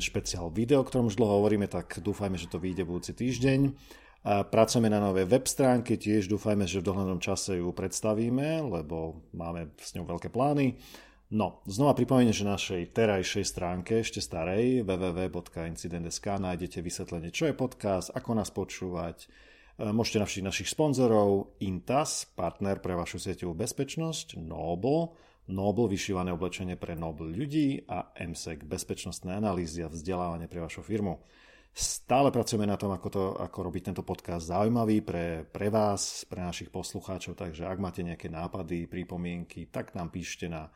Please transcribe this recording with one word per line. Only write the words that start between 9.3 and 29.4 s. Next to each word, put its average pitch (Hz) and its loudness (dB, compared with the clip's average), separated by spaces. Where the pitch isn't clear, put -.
máme 85 -6
s - -10
ňou 87 -6
veľké 85 -6
plány. 135 2
No, 104 0
znova 131 6
pripomeniem, 123 6
že 90 -2
na 101 0
našej 87 -2
terajšej 101 2
stránke, 90 0
ešte - -4
starej, 104 0
W 95 -2
W 92 0
W 90 -2
bodka 85 -6
incident 85 -6
S - -6
K 98 -2
nájdete 90 -4
vysvetlenie, 85 -6
čo 160 0
je 139 2
podcast, 101 0
ako - -4
nás 104 0
počúvať. 87 -6
E, 104 -2
môžete 110 2
navštíviť 95 -4
našich - -4
sponzorov, 113 4
Intas, 104 0
partner 95 -2
pre 90 -2
vašu 87 -4
sieťovú 90 -4
bezpečnosť, 143 -4
Noble, 87 0
Noble, 98 2
vyšívané 92 -2
oblečenie 90 -4
pre 85 -6
Noble 80 -6
ľudí 143 0
a 92 -6
M 85 -6
sec, 76 -10
bezpečnostné 90 -6
analýzy 87 -2